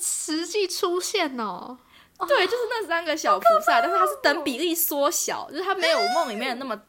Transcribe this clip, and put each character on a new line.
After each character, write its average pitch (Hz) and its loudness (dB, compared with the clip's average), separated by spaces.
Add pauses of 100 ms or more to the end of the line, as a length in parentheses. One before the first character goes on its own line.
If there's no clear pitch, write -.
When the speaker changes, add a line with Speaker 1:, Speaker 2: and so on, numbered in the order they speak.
Speaker 1:
实 - -4
际 381 0
出 359 0
现 330 -2
哦？ 214 -8 (500)
Speaker 2:
对， 508 4
就 381 -2
是 494 0
那 453 -4
三 330 -2
个 311 -2
小 320 2
菩 - 2
萨， 679 8
Speaker 1:
好 640 6
可 640 -4
怕 679 4
哦。 - 4
Speaker 2:
但 679 0
是 679 2
它 640 4
是 587 0 (100)
等 302 2
比 247 -2
例 330 0
缩 294 0
小， - -4
就 277 -12
是 349 -4
它 381 -2
没 339 0
有 320 4
我 349 2
梦 320 2
里 214 -6
面 233 -4
的 254 -4
那 254 -10
么 254 -6 (160)